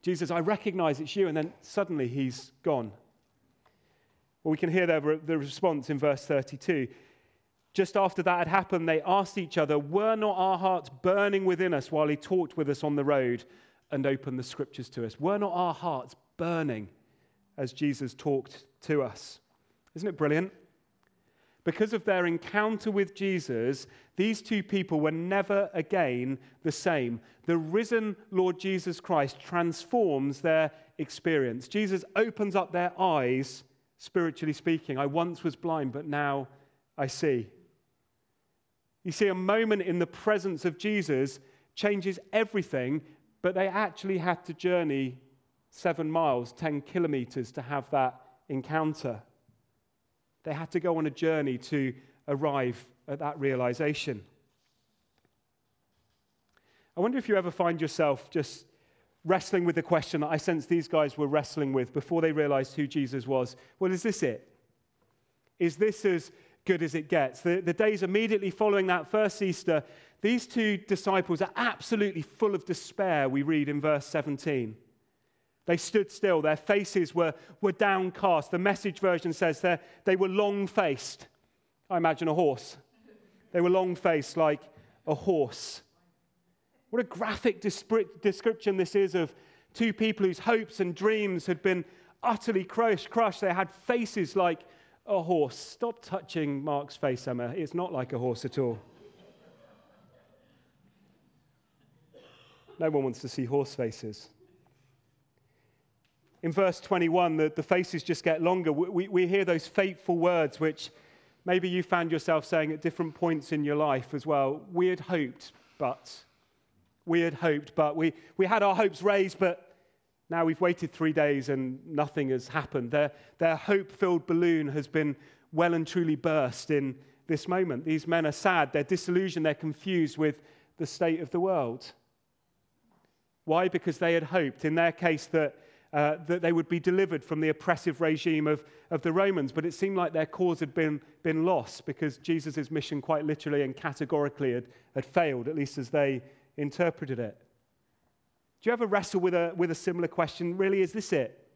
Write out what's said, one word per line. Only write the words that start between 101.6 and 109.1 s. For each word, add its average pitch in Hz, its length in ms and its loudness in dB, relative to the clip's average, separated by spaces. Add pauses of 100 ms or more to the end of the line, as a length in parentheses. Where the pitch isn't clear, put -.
No 160 100 0
one 143 140 0
wants 123 160 -6
to 131 80 -12
see 131 160 -6
horse 135 320 -2
faces. 113 520 -8 (2250)
In 165 80 -2
verse 180 300 2
twenty-one, 175 560 2
the, 156 180 2
the 156 80 -4
faces 180 400 0
just - 220 -4
get 160 180 2
longer. 175 300 2
We, 170 160 0
we, 196 200 0
we 185 200 2